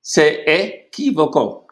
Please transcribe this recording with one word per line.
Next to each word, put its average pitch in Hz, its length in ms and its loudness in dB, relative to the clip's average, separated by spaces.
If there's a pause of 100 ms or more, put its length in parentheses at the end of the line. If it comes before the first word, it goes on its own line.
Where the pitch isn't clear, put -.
Se 156 460 2
equivocó. - 1300 -2